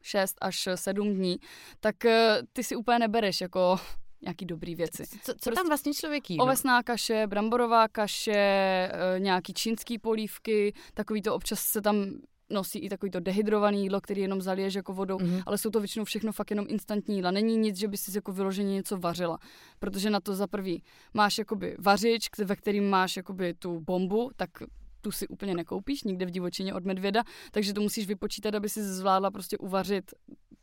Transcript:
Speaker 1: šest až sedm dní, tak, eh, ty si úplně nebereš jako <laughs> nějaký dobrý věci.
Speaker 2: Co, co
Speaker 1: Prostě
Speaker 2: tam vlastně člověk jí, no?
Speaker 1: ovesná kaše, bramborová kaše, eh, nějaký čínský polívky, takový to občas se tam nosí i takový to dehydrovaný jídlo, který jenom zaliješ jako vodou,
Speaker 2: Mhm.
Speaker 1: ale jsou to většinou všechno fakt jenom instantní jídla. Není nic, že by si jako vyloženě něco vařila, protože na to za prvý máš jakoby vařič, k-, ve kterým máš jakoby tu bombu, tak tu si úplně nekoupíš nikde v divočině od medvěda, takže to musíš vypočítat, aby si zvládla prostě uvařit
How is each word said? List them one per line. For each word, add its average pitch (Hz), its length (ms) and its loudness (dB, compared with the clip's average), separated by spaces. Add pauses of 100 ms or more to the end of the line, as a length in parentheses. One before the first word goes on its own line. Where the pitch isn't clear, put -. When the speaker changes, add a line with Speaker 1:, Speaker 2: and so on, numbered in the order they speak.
Speaker 1:
šest 190 400 0
až 190 340 -2
sedm 202 380 0
dní, 185 240 2 (420)
tak, 214 260 0
eh, 226 360 6 (120)
ty 254 100 -4
si - 120 -4
úplně 240 240 2
nebereš 220 420 2
jako 180 380 2 (200)
<laughs> - 220 -10
nějaký 180 240 -8
dobrý 165 300 -8
věci. - 320 -6
Speaker 2:
Co, - 100 -16
co - 60 -20 (100)
Speaker 1:
Prostě - 180 -4
Speaker 2:
tam 359 160 2
vlastně 294 260 0
člověk 294 360 -4
jí, 175 80 -2
no? 240 60 6
Speaker 1:
ovesná 254 400 4
kaše, 220 440 0
bramborová 226 600 4
kaše, 214 480 -2
eh, 190 840 4
nějaký 185 340 0
čínský 226 460 -4
polívky, 214 760 0 (200)
takový 214 280 -2
to 208 140 0
občas - 240 -4
se - 220 -2
tam 208 240 4 (440)
nosí 202 300 -4
i - 100 -6
takový 196 220 -6
to 185 80 -4
dehydrovaný 202 640 2
jídlo, 190 180 0
který 202 200 -4
jenom 190 200 -2
zaliješ 190 320 -2
jako 190 200 -6
vodou, 190 260 -4
Speaker 2:
Mhm. 180 260 0
Speaker 1:
ale 202 120 -2
jsou 220 120 -2
to 214 100 2
většinou 208 260 -4
všechno 220 260 -4
fakt - 200 -6
jenom 208 180 -2
instantní 208 460 -2
jídla. 180 160 0
Není 220 260 2
nic, 214 200 2
že 214 100 -2
by 202 100 -4
si 196 200 -6
jako 208 140 -6
vyloženě 190 420 -2
něco 196 240 -4
vařila, 175 400 -2 (420)
protože 196 300 -2
na 208 100 2
to 190 160 -4
za 196 120 0
prvý 190 360 -4 (300)
máš 208 240 4
jakoby 202 420 -4
vařič, 202 500 4
k-, - 100 -20
ve 202 160 0
kterým 202 340 0
máš 190 280 2
jakoby 185 360 -4
tu 170 260 -6
bombu, 185 560 0
tak 175 140 -4 (520)
tu 208 100 -4
si - 160 -4
úplně 196 260 -6
nekoupíš 190 500 -4
nikde 185 220 -2
v 180 60 -4
divočině 185 420 -4
od 180 120 -6
medvěda, 196 380 0 (280)
takže 208 220 0
to 208 80 -2
musíš 208 260 0
vypočítat, 208 480 -4
aby 208 140 -2
si 214 140 -6
zvládla 190 480 2
prostě 196 260 -6
uvařit 190 540 -2 (520)